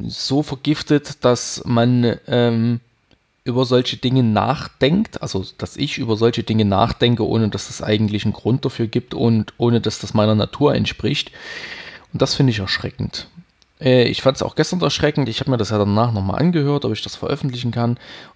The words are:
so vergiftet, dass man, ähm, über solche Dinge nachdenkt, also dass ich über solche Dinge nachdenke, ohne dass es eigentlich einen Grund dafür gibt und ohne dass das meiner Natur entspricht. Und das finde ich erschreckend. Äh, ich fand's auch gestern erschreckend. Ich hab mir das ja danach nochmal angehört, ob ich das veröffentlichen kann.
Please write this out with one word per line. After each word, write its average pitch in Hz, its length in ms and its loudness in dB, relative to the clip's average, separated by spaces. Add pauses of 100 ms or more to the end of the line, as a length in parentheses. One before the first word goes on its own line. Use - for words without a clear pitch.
so 135 340 -2
vergiftet, - 840 -2
dass - 400 0
man, 120 640 2
ähm, 117 540 0 (640)
über 123 200 0
solche 123 320 2
Dinge 127 280 2
nachdenkt, 127 1000 0
also 98 220 -6 (140)
dass - 180 -8
ich - 220 -4
über 113 180 -2
solche 117 260 2
Dinge 110 220 0
nachdenke, 110 640 2
ohne 113 240 2
dass - 200 -8
es - 120 -12
eigentlich 107 420 0
einen 104 100 0
Grund 127 300 -2
dafür 120 240 -4
gibt - 260 -6
und 113 440 2
ohne 120 220 4
dass 104 200 -4
das - 120 -8
meiner 107 220 4
Natur 135 400 2
entspricht. - 560 -2 (840)
Und - 80 -6
das - 140 2
finde 135 180 4
ich 110 80 -2
erschreckend. - 680 -6 (540)
Äh, 127 240 6
ich - 180 -2
fand's 135 200 2
auch - 120 -4
gestern 170 260 0
erschreckend. 147 480 0
Ich 110 120 -6
hab - 80 -2
mir 131 80 2
das 107 140 -2
ja 107 80 0
danach 104 340 2
nochmal 98 280 -2
angehört, 147 440 2
ob 113 80 0
ich 107 100 -6
das - 140 -12
veröffentlichen 123 540 -4
kann. 120 220 0 (420)